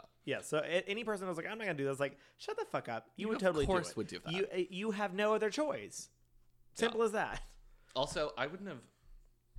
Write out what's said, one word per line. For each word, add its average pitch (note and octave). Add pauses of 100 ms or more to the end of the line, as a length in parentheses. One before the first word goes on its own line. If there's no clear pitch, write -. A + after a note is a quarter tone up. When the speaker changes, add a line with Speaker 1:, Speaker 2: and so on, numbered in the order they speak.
(260)
Speaker 1:
Yeah. A#2+
So D3+
a-, E3
any A3
person G3+
who's E3+
like, E3
"I'm G#3+
not A3
gonna E3+
do C#3
this," C3+
like, C#3 (220)
shut G#4
the A4
fuck -
up. A2+ (100)
You F3+
Speaker 2:
You G#3
Speaker 1:
would A3
Speaker 2:
of -
Speaker 1:
totally D#3+
Speaker 2:
course F3+
Speaker 1:
do -
it. -
Speaker 2:
would A2
do -
that. D#3+
Speaker 1:
You, G3
uh, F#3 (140)
you G3+
have G3
no G#3+
other G#3+
choice. - (680)
Speaker 2:
Yeah. -
Speaker 1:
Simple A3+
as A3
that. E3+ (500)
Speaker 2:
Also, D3
I C3
wouldn't F#3
have C#3 (800)